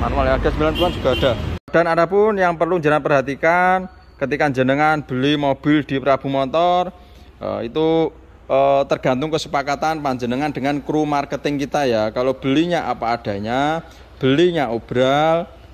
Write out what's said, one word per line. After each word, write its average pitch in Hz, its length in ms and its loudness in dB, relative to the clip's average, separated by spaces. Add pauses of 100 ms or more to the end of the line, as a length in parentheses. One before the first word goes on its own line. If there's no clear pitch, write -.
Manual 135 240 0
ya, 131 80 2
ada 156 160 0
sembilan 156 240 0
puluhan 170 160 0
juga - 240 -2
ada. 131 140 2 (420)
Dan 170 160 4
ada 165 160 2
pun 202 320 2
yang 180 160 2
perlu 170 240 0
jenengan 151 240 2
perhatikan, 165 880 2 (320)
ketika 143 320 0
jenengan 139 480 2
beli 135 320 0
mobil 147 480 0
di 139 160 -4
Prabu 131 320 0
Motor, 165 640 0 (480)
eh, 101 240 -6
itu, 160 480 0 (340)
eh, 139 400 4
tergantung 147 460 -2
kesepakatan 147 680 -2
panjenengan 131 540 -4
dengan 139 260 -2
kru 151 240 -2
marketing 143 560 -4
kita 139 300 -2
ya. 110 140 2 (100)
Kalau 127 240 0
belinya 147 500 0
apa 117 300 -2
adanya, 120 680 -4 (380)
belinya 143 480 2
obral, 139 800 0 (240)